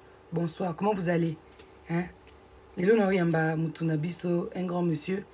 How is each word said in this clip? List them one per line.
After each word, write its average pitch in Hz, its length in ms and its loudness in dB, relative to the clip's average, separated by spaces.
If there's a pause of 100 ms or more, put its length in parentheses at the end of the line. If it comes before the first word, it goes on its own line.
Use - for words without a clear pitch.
(340)
bonsoir, 170 420 -2
comment 208 200 0
vous 180 140 -2
allez ? 170 280 0 (540)
Hein ? 175 140 -2 (680)
Lelo 196 220 4
na 196 100 4
oyamba 165 480 2
mutu 160 300 -2
na 160 120 2
biso, 175 580 -2
un 185 100 -4
grand 175 160 -2
monsieur. 175 520 -2